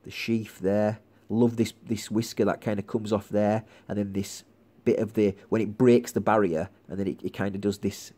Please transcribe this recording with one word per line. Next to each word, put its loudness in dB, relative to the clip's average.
The -16
sheath -4
there. 0
Love 2
this, 0
this -6
whisker -2
that 0
kind -2
of -10
comes -4
off -2
there, 0
and -6
then -4
this -6
bit 4
of -2
the, 2
when 2
it -6
breaks 6
the 0
barrier, 2
and -8
then -2
it, -6
it -8
kind -4
of -6
does -2
this -8